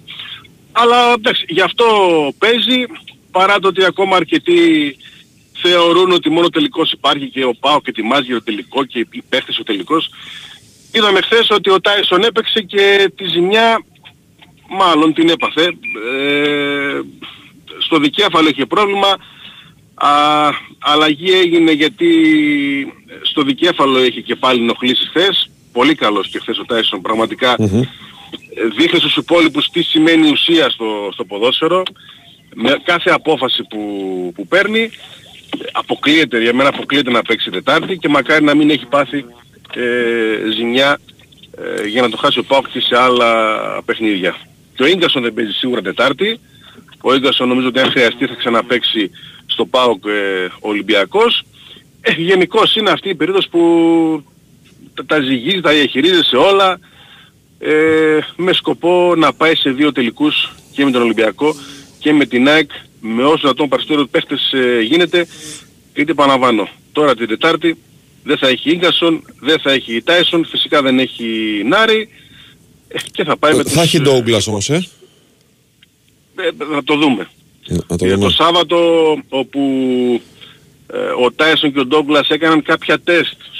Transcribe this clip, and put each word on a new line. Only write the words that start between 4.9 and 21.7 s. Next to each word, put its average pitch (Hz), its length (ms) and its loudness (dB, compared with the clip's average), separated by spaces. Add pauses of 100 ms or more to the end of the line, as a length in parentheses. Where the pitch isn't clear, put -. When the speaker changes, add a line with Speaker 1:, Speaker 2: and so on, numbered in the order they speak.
Speaker 1:
θεωρούν 175 500 2
ότι 175 180 0
μόνο 170 200 2
τελικός 156 420 -2
υπάρχει 139 380 -4
και 131 140 -6
ο 123 160 -2
παοκ 143 280 0
ετοιμάζει 123 380 -2
για 123 100 -4
το 110 80 -6
τελικό 113 420 -6
και 123 140 -8 (120)
οι 120 180 -16
παίχτες 127 300 -4
ο 110 40 -10
τελικός. 110 460 -4 (840)
Είδαμε 208 300 2
χθες 226 280 2
ότι 196 200 2
ο 190 120 4
Τάισον 202 420 0
έπαιξε 220 380 0
και 196 540 2
τη 196 100 -10
ζημιά 208 580 2 (840)
μάλλον 160 440 2
την 165 160 2
έπαθε. 151 340 -2
Ε, 143 1400 -4 (800)
στο 160 200 0
δικέφαλο 160 500 2
είχε 135 160 -2
πρόβλημα. 196 420 0 (840)
Α, - 160 0 (680)
αλλαγή 151 520 0
έγινε 170 400 4